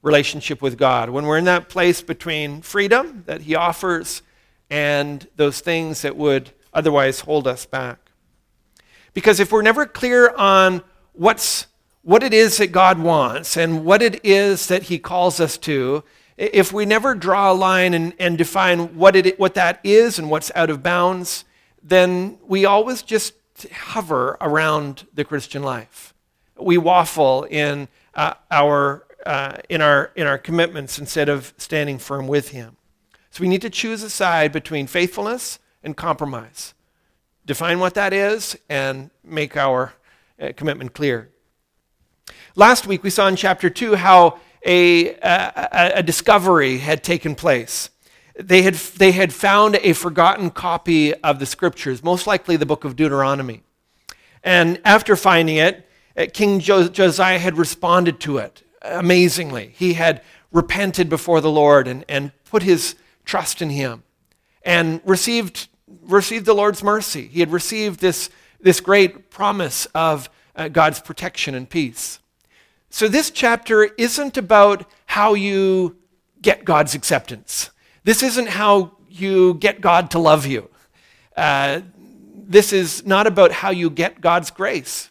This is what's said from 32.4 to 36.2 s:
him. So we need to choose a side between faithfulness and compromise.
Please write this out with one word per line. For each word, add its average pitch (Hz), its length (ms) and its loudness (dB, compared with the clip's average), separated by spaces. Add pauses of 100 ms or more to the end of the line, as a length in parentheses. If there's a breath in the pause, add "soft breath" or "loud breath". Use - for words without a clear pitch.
him. 120 260 -18 (560)
So - 100 -10
we 185 60 0
need 185 120 0
to 233 80 -10
choose 220 340 -8
a 220 60 -14
side 170 420 0
between 151 360 -8
faithfulness 202 720 -6 (260)
and 151 100 -10
compromise. 139 800 -8 (720)